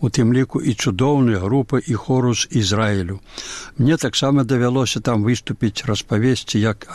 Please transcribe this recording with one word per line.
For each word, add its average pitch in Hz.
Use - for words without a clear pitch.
у 123
тым 120
ліку 131
і 120
цудоўнай 127
групы 123
і 123
хору 123
з 117
Ізраілю. 98
Мне 143
таксама 139
давялося 123
там 110
выступіць, 110
распавесці, 113
як 104